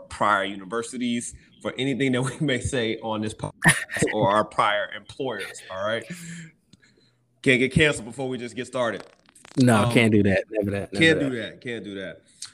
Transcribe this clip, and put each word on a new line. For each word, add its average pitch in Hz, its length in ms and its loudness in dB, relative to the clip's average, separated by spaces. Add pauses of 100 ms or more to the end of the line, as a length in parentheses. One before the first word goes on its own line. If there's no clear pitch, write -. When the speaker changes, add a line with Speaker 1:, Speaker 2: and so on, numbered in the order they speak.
Speaker 1:
prior 104 380 2
universities, 117 880 -6 (260)
for 107 160 -4
anything 135 360 0
that 123 80 2
we 131 180 -6
may 131 220 0
say 113 420 -2
on 110 160 -4
this 107 140 -4
podcast - 520 0
<laughs> - 280 -2
or 104 180 4
our 104 140 4
prior 104 500 0
employers, 104 760 -10
all 95 160 -6
right? 113 200 -2 (1400)
Can't 127 180 4
get 127 140 0
canceled 147 320 2
before 131 240 -8
we 127 80 -6
just 117 180 -12
get 123 120 -8
started. 117 360 -4 (540)
Speaker 2:
No, 120 260 6
Speaker 1:
Um, 117 80 2
Speaker 2:
can't 117 220 6
do 101 100 6
that. 95 260 4
Never 101 220 -2
that. 98 220 -6
Never 160 120 4
Speaker 1:
can't 160 140 6
Speaker 2:
that. 143 100 -2
Speaker 1:
do 127 120 -4
that. 87 200 -12
Can't 117 220 -8
do 101 120 -12
that. 92 260 -10 (320)